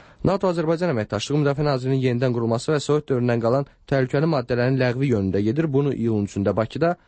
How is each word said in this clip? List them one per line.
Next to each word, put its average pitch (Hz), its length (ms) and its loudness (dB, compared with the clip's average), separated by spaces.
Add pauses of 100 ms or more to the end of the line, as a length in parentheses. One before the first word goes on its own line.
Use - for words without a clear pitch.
(280)
nato 190 240 0
Azərbaycan 165 400 0
əməkdaşlığı 110 480 -2
müdafiə 143 300 0
nazirinin 131 340 0
yenidən 123 320 0
qurulması 117 380 -2
və 143 100 0
Sovet 147 300 0
dövründən 120 320 0
qalan 135 240 0 (180)
təhlükəli 139 460 0
maddələrin 127 500 0
ləğvi 127 300 0
yönündə 98 260 2
gedir. 135 340 0
Bunu 139 200 2
iyulun 110 340 0
üçündə 101 280 -2
Bakıda 147 420 -2 (100)